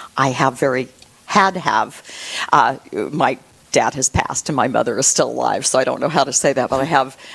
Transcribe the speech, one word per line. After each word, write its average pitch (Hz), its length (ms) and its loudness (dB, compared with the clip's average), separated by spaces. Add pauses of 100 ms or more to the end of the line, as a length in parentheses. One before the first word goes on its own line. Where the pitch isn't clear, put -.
(160)
I 135 140 2
have 127 280 0
very, 127 300 0 (380)
had 190 300 2
to 185 40 -4
have, - 420 -2 (520)
uh, 131 240 4 (160)
my 127 440 0 (360)
dad 117 220 2
has 131 120 -2
passed - 400 -4
and 151 80 -2
my 123 140 2
mother 117 280 0
is - 100 0
still 131 220 2
alive, 123 360 -2
so - 120 0
I 131 60 2
don't 127 160 -2
know 127 80 -2
how 147 160 2
to 131 80 -2
say 139 220 0
that, 123 160 0
but 131 100 0
I 135 60 0
have 135 320 0 (180)